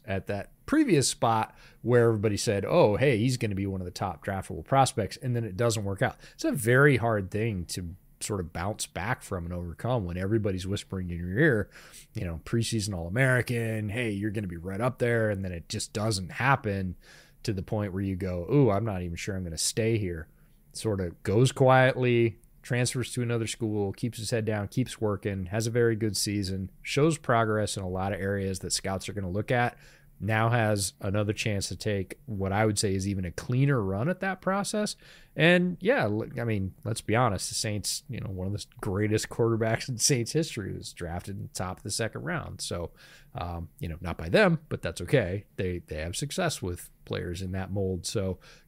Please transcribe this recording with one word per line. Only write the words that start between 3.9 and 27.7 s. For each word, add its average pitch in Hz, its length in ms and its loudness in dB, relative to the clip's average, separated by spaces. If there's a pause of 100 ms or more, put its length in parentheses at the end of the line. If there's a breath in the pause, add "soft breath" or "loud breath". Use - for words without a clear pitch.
top - 340 -6
draftable 95 400 -6
prospects," 127 560 2
and 123 140 -2
then 117 80 0
it 95 140 -6
doesn't 113 280 2
work 98 160 -4
out. 120 160 0 (180 soft breath)
It's - 100 -8
a 320 80 2
very 131 460 6
hard 104 340 0
thing 104 380 -2
to 90 260 -8 (240)
sort 104 180 -4
of 85 140 -6
bounce 98 340 -4
back 104 360 -6
from 90 220 -6
and 85 80 -8
overcome 90 520 -4
when 87 120 -4
everybody's 98 520 0
whispering 95 420 -4
in 87 80 -4
your 87 180 -4
ear, 120 320 4 (460 loud breath)
you 104 100 -6
know, 82 200 -6
preseason 110 500 0
All-American, 113 960 0
"Hey, 113 240 -2
you're 101 180 -2
gonna 101 160 -4
be 87 100 -8
right 95 240 -6
up 127 200 0
there," 117 300 4
and 95 140 -2
then 92 60 -4
it 85 180 -8
just - 240 -6
doesn't 101 380 -2
happen 98 640 0 (480 soft breath)
to 117 100 -2
the 95 100 -2
point 104 300 -2
where 98 120 -2
you 95 100 0
go, 90 400 -4
"Ooh, 139 160 8
I'm 101 140 2
not 95 180 -2
even 85 140 -6
sure 98 180 -6
I'm 92 80 -4
gonna 82 160 -8
stay 113 400 0
here." 87 300 -4 (440)
Sort 101 280 -2
of 87 240 -6
goes 117 260 6
quietly, 127 840 6 (260)
transfers 123 520 -2
to 123 80 -2
another 117 260 -2
school, 107 440 -2
keeps - 260 -4
his 107 120 -6
head 110 140 0
down, 107 240 -2
keeps - 320 -2
working, 98 460 -2
has 110 200 -2
a 117 40 -2
very 117 260 4
good 107 200 -2
season, 95 540 -2 (100)
shows 151 380 2
progress 110 580 2